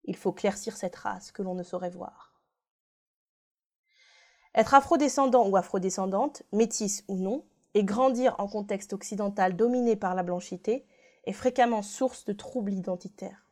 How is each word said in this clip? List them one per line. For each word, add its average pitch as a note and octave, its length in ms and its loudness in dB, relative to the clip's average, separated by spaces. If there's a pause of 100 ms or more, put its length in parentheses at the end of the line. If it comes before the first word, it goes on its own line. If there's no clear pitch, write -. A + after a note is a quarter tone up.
Il F3+ 120 -6
faut F3+ 160 -2
claircir G3+ 440 -4
cette F3+ 200 -8
race - 360 -10
que G#3 100 -10
l'on F#3 120 -6
ne F3+ 80 -8
saurait F3+ 280 -8
voir. - 440 -18 (2250)
Être A3 200 4
afrodescendant C4+ 760 6
ou G3 80 4
afrodescendante, F#3+ 840 -2 (100)
métisse G#3+ 560 0
ou G3 80 -4
non, F#3+ 300 -4 (280)
et G#3 100 4
grandir B3 540 2
en G3+ 100 -4
contexte G#3 440 -6
occidental G3+ 600 -2
dominé A#3+ 400 2
par F#3 220 -2
la F#3 80 0
blanchité F3+ 600 -4 (400)
est G3 80 -6
fréquemment A#3+ 500 2
source - 420 -4
de G#3 80 -4
troubles G3+ 400 -6
identitaires. F#3+ 800 -8